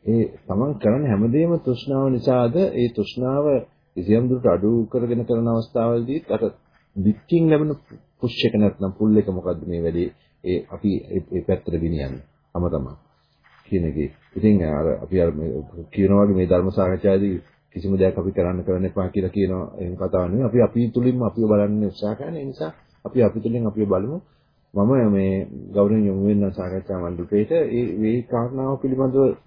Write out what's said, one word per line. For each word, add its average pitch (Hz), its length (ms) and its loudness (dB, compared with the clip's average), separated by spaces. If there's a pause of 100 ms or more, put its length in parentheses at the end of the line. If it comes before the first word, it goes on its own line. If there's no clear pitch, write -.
ඒ 113 180 2 (200)
තමන් 123 360 -2
කරන 127 260 2
හැමදේම 123 520 2
තෘෂ්ණාව 135 520 -2
නිසාද? 123 460 2 (160)
ඒ 120 180 0
තෘෂ්ණාව 127 560 -2 (520)
කිසියම් 104 300 2
දුරට 123 200 0
අඩු 95 240 4 (160)
කරගෙන 120 380 -2
කරන 117 240 0
අවස්ථාවලදී 117 800 -2
අර 107 160 -2 (540)
දිට්ඨියෙන් 107 500 2
ලැබෙන 151 240 2 (440)
පුෂ් - 280 -4
එක 117 120 2
නැත්නම් 98 380 2
පුල් 107 240 2
එක 104 120 4
මොකද්ද 87 360 -4
මේ 85 180 -4
වැඩේ? 82 280 -2 (340)
ඒ 90 220 0
අපි 98 240 -2 (140)
ඒ, 92 220 -4
ඒ 90 160 -4
පැත්තට - 300 -2
ගෙනියන්නේ 76 520 -4 (240)
තම 87 180 -4
තමන් 71 300 -4 (680)
කියන 90 220 -2
එකේ. 73 240 -4 (220)
ඉතින් 101 380 4
අර 76 180 0 (120)
අපි 90 200 -4
අර 85 140 4
මේ 76 180 -6 (380)
කියනවා 101 360 4
වගේ 101 120 2
මේ 92 120 2
ධර්ම 90 220 4
සාකච්ඡාවේදී 95 680 0 (380)
කිසිම 95 200 -4
දෙයක් 95 240 2
අපි 90 140 -2
කරන්න 90 300 0
කරන්න 92 220 0
එපා 92 240 -2
කියලා 92 220 -2
කියන 95 220 0 (220)
එහෙම 90 220 -8
කතාවක් 92 300 0
නෙවෙයි. 110 180 0
අපි 117 160 2
අපි 104 280 2
තුලින්ම 123 340 0
අපිව 113 240 -2
බලන්න 104 380 2
උත්සාහ 104 300 -4
කරන. 151 220 -10
ඒ 143 80 -10
නිසා 151 280 -10 (320)
අපි - 160 -2
අපි 110 200 2
තුලින් 117 260 -2
අපිව 107 220 0
බලමු. 104 300 0 (560)
මම 101 160 2 (180)
මේ 98 240 2 (360)
ගෞරවයෙන් 101 360 2
යොමු 98 200 0
වෙන 104 260 2
සාකච්ඡා 92 500 -6
මණ්ඩපයේට 87 520 -2
ඒ, 123 320 0 (120)
මේ 110 260 0
කාරණාව 131 540 -4
පිළිබඳව 131 420 0 (280)